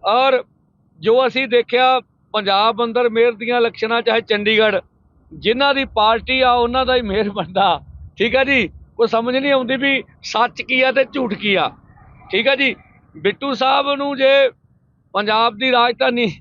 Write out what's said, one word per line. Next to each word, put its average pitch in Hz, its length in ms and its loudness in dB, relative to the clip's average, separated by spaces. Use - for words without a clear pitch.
ਔਰ 254 360 2
ਜੋ 220 140 2
ਅਸੀਂ 262 200 -2
ਦੇਖਿਆ, 240 520 2
ਪੰਜਾਬ 208 500 0
ਅੰਦਰ 233 260 0
ਮੇਅਰ 226 240 2
ਦੀਆਂ 233 240 -4
ਇਲੈਕਸ਼ਨਾਂ, 233 440 -2
ਚਾਹੇ 226 220 0
ਚੰਡੀਗੜ੍ਹ, 208 560 0
ਜਿਨ੍ਹਾਂ 240 440 0
ਦੀ 269 100 -2
ਪਾਰਟੀ 226 460 0
ਆ, 254 100 4
ਉਹਨਾਂ 240 340 0
ਦਾ 254 100 0
ਹੀ 247 80 0
ਮੇਅਰ 208 280 -2
ਬਣਦਾ। 185 500 0
ਠੀਕ 226 180 0
ਆ 262 80 4
ਜੀ, 262 240 0
ਕੋਈ - 100 2
ਸਮਝ 233 280 -2
ਨਹੀਂ 277 160 0
ਆਉਂਦੀ 262 260 0
ਵੀ 269 260 -2
ਸੱਚ 240 360 -2
ਕੀ 262 200 -2
ਆ 262 100 2
ਤੇ 262 220 0
ਝੂਠ 247 220 -4
ਕੀ 202 200 -2
ਆ। 151 140 0
ਠੀਕ 220 160 0
ਆ 269 80 2
ਜੀ, 262 180 0
ਬਿੱਟੂ 202 400 -4
ਸਾਹਿਬ 277 380 0
ਨੂੰ 277 240 -4
ਜੇ 269 320 4
ਪੰਜਾਬ 214 440 0
ਦੀ 254 140 0
ਰਾਜਧਾਨੀ 240 680 0